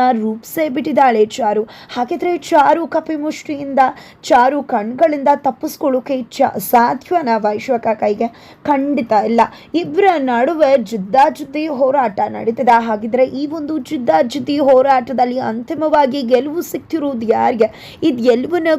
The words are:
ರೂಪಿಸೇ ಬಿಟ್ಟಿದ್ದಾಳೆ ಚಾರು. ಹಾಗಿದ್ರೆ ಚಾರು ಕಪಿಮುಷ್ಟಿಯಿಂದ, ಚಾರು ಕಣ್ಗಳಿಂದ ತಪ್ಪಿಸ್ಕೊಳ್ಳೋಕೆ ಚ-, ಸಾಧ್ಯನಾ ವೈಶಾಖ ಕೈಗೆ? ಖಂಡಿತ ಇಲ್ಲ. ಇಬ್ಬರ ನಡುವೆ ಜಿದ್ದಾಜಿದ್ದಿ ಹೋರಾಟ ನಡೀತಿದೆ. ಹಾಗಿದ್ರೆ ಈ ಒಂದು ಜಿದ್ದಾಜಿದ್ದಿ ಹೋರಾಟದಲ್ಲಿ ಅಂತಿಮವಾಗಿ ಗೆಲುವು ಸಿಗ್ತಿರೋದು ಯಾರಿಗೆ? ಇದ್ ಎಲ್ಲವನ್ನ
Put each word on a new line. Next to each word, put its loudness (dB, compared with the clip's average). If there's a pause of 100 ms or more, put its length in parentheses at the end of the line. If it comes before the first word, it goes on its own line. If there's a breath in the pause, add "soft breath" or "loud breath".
(120)
ರೂಪಿಸೇ -4
ಬಿಟ್ಟಿದ್ದಾಳೆ 2
ಚಾರು. -2
ಹಾಗಿದ್ರೆ -6
ಚಾರು 2
ಕಪಿಮುಷ್ಟಿಯಿಂದ, -4 (440 loud breath)
ಚಾರು 2
ಕಣ್ಗಳಿಂದ -2
ತಪ್ಪಿಸ್ಕೊಳ್ಳೋಕೆ -4
ಚ-, -2
ಸಾಧ್ಯನಾ 0
ವೈಶಾಖ -2
ಕೈಗೆ? -2 (380 loud breath)
ಖಂಡಿತ 0 (140)
ಇಲ್ಲ. 2 (320 loud breath)
ಇಬ್ಬರ 0 (120)
ನಡುವೆ 2
ಜಿದ್ದಾಜಿದ್ದಿ 0
ಹೋರಾಟ 0
ನಡೀತಿದೆ. 2
ಹಾಗಿದ್ರೆ 0
ಈ -6
ಒಂದು -6
ಜಿದ್ದಾಜಿದ್ದಿ -2
ಹೋರಾಟದಲ್ಲಿ 2
ಅಂತಿಮವಾಗಿ 0
ಗೆಲುವು 0
ಸಿಗ್ತಿರೋದು -6
ಯಾರಿಗೆ? 0
ಇದ್ 0
ಎಲ್ಲವನ್ನ 0 (120)